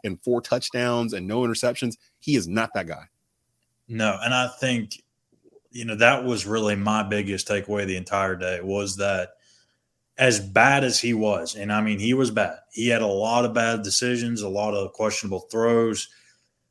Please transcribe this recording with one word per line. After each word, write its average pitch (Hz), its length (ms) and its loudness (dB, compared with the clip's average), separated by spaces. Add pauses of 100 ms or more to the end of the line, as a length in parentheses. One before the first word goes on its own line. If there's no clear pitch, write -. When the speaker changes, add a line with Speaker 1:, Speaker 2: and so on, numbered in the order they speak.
Speaker 1:
and 95 200 -6
four 120 180 0
touchdowns 120 720 -2
and 92 140 -6
no 113 140 0
interceptions, 120 540 -2 (240)
he 147 160 0
is 95 120 0
not 107 280 -2
that 92 120 -4
guy. 76 180 -12 (840)
Speaker 2:
No, 110 360 -2
and 123 100 0
I 127 140 2 (120)
think, 120 420 -4 (680)
you 120 140 -10
know, 110 100 -6
that 123 280 6
was 117 220 -2
really 107 300 0
my 107 260 2
biggest 101 460 -2
takeaway 101 400 -2
the 92 100 -2
entire 95 380 -2
day, 90 260 -4
was 98 360 -4
that 98 320 -2 (880)
as 123 200 4
bad 117 440 4
as 123 160 0
he 120 160 0
was, 101 400 0
and 104 180 -4
I 107 80 2
mean, 107 180 -2
he 113 140 2
was 131 160 2
bad. 107 280 0 (140)
He 117 180 -2
had 117 120 4
a 107 60 2
lot 110 360 2
of 113 120 0
bad 113 260 0
decisions, 117 600 -2
a 101 80 -4
lot 104 260 -2
of 98 180 -4
questionable 104 580 -4
throws. 113 580 2 (600)